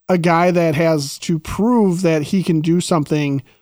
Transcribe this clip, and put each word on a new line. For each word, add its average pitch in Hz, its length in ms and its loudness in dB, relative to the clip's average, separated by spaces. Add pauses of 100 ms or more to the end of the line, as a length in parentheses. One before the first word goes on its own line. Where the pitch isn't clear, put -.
a 185 80 2
guy 175 360 2
that 165 220 2
has 156 460 0
to 165 180 -2
prove 196 640 0
that 160 200 0
he 180 200 -2
can 160 180 0
do 165 200 0
something 147 640 -2 (200)